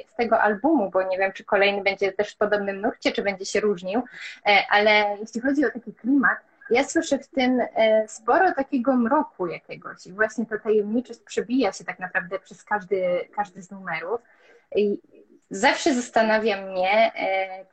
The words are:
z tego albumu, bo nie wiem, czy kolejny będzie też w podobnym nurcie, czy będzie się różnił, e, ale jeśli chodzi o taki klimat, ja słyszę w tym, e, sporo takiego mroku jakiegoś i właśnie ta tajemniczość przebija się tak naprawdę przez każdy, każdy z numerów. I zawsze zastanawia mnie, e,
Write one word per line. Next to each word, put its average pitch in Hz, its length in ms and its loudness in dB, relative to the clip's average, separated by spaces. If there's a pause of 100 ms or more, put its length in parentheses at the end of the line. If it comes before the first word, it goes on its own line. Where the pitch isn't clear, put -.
(120)
z - 40 -20
tego 226 240 2
albumu, 214 500 2
bo 190 120 2
nie 185 160 -2
wiem, 196 140 0
czy - 120 -16
kolejny 202 380 2
będzie 196 300 0
też - 220 -4
w - 20 -20
podobnym 202 440 -2
nurcie, 247 320 -2
czy 226 100 -4
będzie 190 220 -4
się 202 160 -2
różnił, 196 420 -2 (440)
e, 202 120 6 (120)
ale 208 500 4
jeśli 220 200 -8
chodzi 269 260 2
o 220 40 2
taki 220 220 -14
klimat, 226 460 2 (320)
ja 254 140 4
słyszę 320 340 -2
w - 100 -12
tym, 254 320 2
e, 220 480 2
sporo 339 440 2
takiego 262 440 0
mroku 240 500 0
jakiegoś - 600 -12
i 170 60 -18
właśnie 220 340 -2
ta 214 120 -6
tajemniczość 220 640 -2
przebija 214 520 -2
się 185 120 -14
tak 180 140 -10
naprawdę 185 400 -6
przez - 260 -18
każdy, 185 720 -2
każdy 196 260 -6
z 175 80 -20
numerów. 185 500 -8 (560)
I 202 240 0 (500)
zawsze 277 440 2
zastanawia 220 680 0
mnie, 190 520 2
e, 190 580 -4